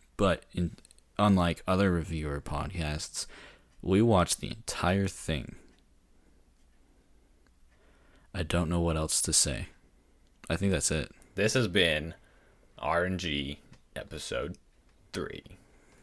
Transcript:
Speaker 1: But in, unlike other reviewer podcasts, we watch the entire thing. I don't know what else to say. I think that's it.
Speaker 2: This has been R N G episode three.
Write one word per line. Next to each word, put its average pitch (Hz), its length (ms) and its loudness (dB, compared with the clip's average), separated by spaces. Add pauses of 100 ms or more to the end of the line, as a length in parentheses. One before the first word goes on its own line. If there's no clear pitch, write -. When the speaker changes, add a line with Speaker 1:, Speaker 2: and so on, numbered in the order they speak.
(180)
Speaker 1:
But 95 360 2
in, 87 180 -2 (480)
unlike 92 480 4
other 95 240 4
reviewer 78 500 -2
podcasts, 76 880 -6 (540)
we 95 200 4
watch 107 360 4
the - 100 -10
entire 95 600 -2
thing. - 480 -6 (2750)
I 92 100 -2
don't 85 260 0
know 87 100 0
what 85 180 2
else 78 260 0
to 82 100 -2
say. - 340 0 (840)
I 82 60 0
think 95 160 0
that's 78 200 0
it. 80 200 -4 (240)
Speaker 2:
This 104 180 2
has 123 140 2
been 82 460 2 (680)
R 85 260 0
N 92 120 -2
G 73 420 -4 (360)
episode 73 600 -8 (560)
three. - 300 -8 (600)